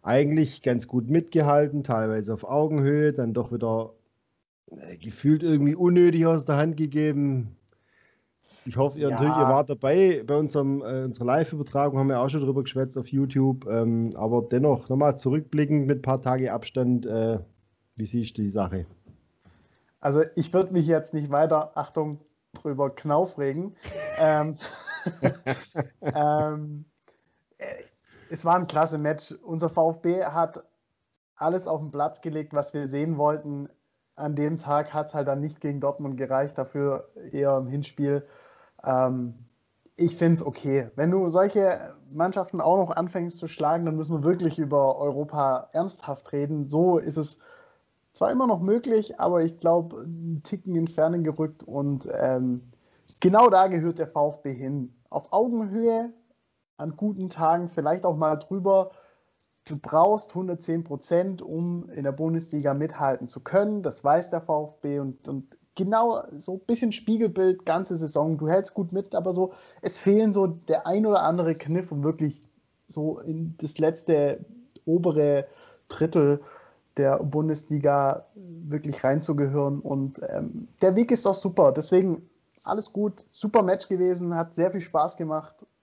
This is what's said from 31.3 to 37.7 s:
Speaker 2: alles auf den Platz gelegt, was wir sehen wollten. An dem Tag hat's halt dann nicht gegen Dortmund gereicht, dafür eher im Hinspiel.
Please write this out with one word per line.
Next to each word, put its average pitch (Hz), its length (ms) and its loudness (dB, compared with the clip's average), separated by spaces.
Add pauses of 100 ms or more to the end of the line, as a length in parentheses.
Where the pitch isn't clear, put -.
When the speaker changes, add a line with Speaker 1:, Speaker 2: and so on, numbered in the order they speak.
Speaker 2:
alles 175 300 -2
auf 160 140 -4
den 151 100 -10
Platz 147 300 -4
gelegt, 151 340 -6
was 143 180 -2
wir 147 140 -6
sehen 147 320 -4
wollten. 147 500 -2 (460)
An 151 220 -6
dem 151 220 -2
Tag 147 360 -2
hat's 151 200 -6
halt 143 140 -2
dann 139 120 -2
nicht 151 200 -8
gegen 143 200 -6
Dortmund 139 360 -4
gereicht, 135 400 -2
dafür 139 520 -4 (240)
eher 139 240 2
im 131 100 -2
Hinspiel. 143 580 -4 (600)